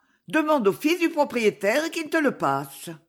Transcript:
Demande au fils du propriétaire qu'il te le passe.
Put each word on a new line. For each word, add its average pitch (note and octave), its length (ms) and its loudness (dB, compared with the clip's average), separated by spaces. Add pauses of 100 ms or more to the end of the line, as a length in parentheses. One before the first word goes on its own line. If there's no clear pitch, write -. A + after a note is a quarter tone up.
(260)
Demande D4+ 400 2
au G3 60 4
fils E4 260 0
du E4 120 2
propriétaire C4 800 0
qu'il D#4+ 180 -6
te E4 60 0
le C4+ 160 2
passe. C#3 580 -4 (180)